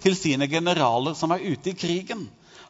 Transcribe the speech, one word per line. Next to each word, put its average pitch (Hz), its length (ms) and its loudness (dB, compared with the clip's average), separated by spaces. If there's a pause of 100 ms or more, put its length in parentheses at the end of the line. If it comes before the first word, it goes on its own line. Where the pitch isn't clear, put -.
til 190 160 4
sine 143 320 2
generaler 156 640 2
som 160 160 0
er 180 160 0
ute 175 240 -4
i 185 80 -8
krigen. 185 500 -4 (420)